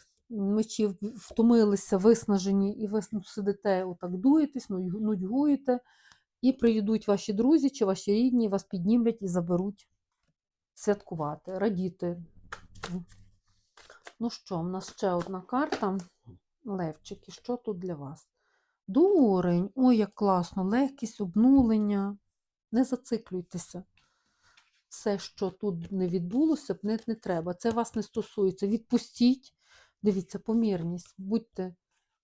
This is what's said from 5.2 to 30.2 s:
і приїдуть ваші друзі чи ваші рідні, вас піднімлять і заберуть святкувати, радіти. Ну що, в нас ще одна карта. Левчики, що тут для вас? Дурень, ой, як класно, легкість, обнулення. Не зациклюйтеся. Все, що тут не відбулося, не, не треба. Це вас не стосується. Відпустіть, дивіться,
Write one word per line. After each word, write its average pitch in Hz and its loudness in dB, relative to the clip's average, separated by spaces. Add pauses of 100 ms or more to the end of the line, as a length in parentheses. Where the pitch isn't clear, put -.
і 262 4
приїдуть 220 2
ваші 202 0
друзі 269 4
чи - -2
ваші 190 0
рідні, 240 4
вас 196 -2
піднімлять 226 0
і 196 -4
заберуть 180 -2 (840)
святкувати, 165 -4
радіти. 180 -2 (2000)
Ну 233 -4
що, - -8
в 170 -4
нас 185 -10
ще 190 -2
одна 175 -4
карта. 240 -2 (680)
Левчики, 185 -8
що - -8
тут 208 -8
для 180 -6
вас? 143 -14 (600)
Дурень, 196 4
ой, 254 6
як 202 0
класно, 185 0
легкість, 233 -2
обнулення. 208 4 (540)
Не 240 4
зациклюйтеся. 185 -6 (1080)
Все, 202 -4
що - -6
тут 180 -6
не 185 -2
відбулося, 190 -2
не, 220 -2
не 226 -2
треба. 180 -4
Це 226 -2
вас 226 -2
не 220 -2
стосується. 202 -2
Відпустіть, 240 0 (500)
дивіться, 196 -2